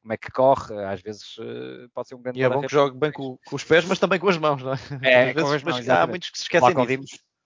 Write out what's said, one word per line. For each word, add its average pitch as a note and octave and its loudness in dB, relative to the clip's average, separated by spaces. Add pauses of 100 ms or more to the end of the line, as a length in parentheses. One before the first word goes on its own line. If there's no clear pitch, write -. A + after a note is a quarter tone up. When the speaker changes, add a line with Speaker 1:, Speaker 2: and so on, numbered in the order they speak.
Speaker 1:
como A2 -10
é G#2+ -4
que - -14
corre, B2+ 2
às G2 -6
vezes, G#2 -14
eh, B2 -12
pode B2+ -10
ser C3+ -18
um B2 -18
grande B2 -8
Speaker 2:
E C3 0
é B2+ 6
bom B2 0
Speaker 1:
guarda-redes. C#3 -2
Speaker 2:
que C#3 -2
jogue C#3+ 2
bem D3 -2
com, C3+ -10
com - -10
os - -12
pés, D#3+ 4
mas F3+ -2
também F#3 0
com F3 0
as F3 4
mãos, D3 -2
não C3 -4
é? C3+ -4 (240)
Speaker 1:
É, B2+ 6
Speaker 2:
Às A#2+ -2
Speaker 1:
com C#3 -4
Speaker 2:
vezes C#3+ 0
Speaker 1:
as C#3 -4
mãos, B2 -4
Speaker 2:
há E3+ 4
Speaker 1:
é. E3 2
Speaker 2:
muitos - -8
que - -16
se - -10
esquecem E3+ 4
Speaker 1:
Vlaco B2+ 0
Speaker 2:
disso. C3 -2
Speaker 1:
Dimos, - -18 (220)